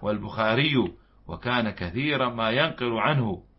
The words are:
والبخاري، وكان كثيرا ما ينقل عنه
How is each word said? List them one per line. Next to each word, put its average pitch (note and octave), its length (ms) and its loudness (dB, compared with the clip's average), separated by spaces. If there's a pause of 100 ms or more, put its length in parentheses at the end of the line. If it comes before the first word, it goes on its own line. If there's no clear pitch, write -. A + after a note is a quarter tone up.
والبخاري، A2 760 0 (520)
وكان A#2 420 -2
كثيرا B2 600 -2
ما A2+ 200 0
ينقل B2 500 0
عنه A2 440 0 (160)